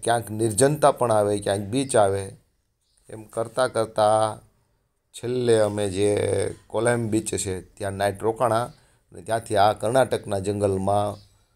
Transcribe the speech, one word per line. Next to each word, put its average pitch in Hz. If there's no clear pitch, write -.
ક્યાંક 113
નિર્જનતા 131
પણ 120
આવે, 104
ક્યાંક 101
બીચ 127
આવે. 98
એમ 110
કરતાં 117
કરતાં 110
છેલ્લે 120
અમે 104
જે 101
કોલેમ 117
બીચ 107
છે 92
ત્યાં 98
નાઇટ 98
રોકાણા 113
અને 95
ત્યાંથી 107
આ 101
કર્ણાટકના 107
જંગલમાં 101